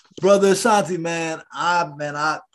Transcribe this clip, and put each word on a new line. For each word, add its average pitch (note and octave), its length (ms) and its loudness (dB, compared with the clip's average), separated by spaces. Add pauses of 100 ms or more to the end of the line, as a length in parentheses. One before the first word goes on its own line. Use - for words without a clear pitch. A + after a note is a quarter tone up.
(200)
brother G3 320 4
Ashanti, F#3 440 2
man, E3 460 -6 (100)
I, E3+ 440 -2
man, D3 180 -8
I, D3 240 -2 (160)